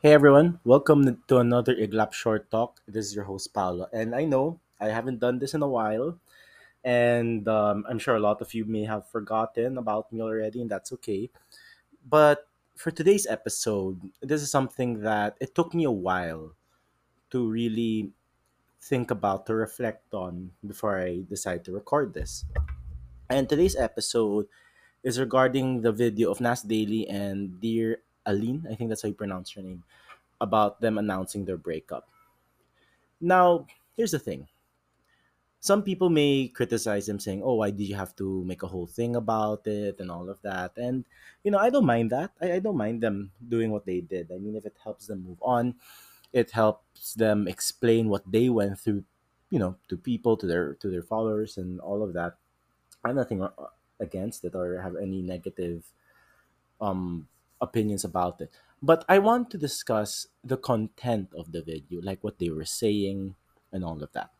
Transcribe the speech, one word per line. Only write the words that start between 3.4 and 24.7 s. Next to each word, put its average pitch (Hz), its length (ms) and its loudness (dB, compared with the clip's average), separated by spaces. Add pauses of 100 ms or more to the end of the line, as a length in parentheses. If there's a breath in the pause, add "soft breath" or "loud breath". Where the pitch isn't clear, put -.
Paolo, 92 400 -2
and 113 220 -4
I 147 100 0
know 147 340 0 (200)
I 107 100 -2
haven't 117 300 -4
done 123 180 2
this 131 160 -6
in 156 80 -2
a 143 80 0
while, 120 480 -2 (680 soft breath)
and, 120 640 2
um, 104 400 2
I'm 117 120 -4
sure 123 160 2
a 110 40 2
lot 107 220 2
of 110 140 -12
you 113 100 -2
may 110 160 -4
have 107 320 -4
forgotten 113 640 -2
about 110 340 -4
me 113 120 -6
already, 110 360 -4
and 117 120 -6
that's 95 220 -8
okay. 107 360 -6 (720 soft breath)
But 147 460 6 (260)
for - 160 -6
today's 180 400 4
episode, 98 720 -2 (240)
this 147 160 0
is 143 80 -6
something 123 520 0
that 107 380 0
it 135 140 -8
took 170 220 0
me 170 80 2
a 131 100 2
while 87 640 -4 (720)
to 123 180 -2
really 110 640 -2 (720)
think 123 300 -2
about, 98 340 -2
to 110 80 -2
reflect 110 600 -4
on 90 340 -8 (160)
before 101 320 -4
I 90 320 -4
decide 92 360 -6
to - 120 -8
record 143 380 -2
this. - 280 -8 (840)
And 131 180 2
today's 170 280 2
episode 110 720 0 (560 soft breath)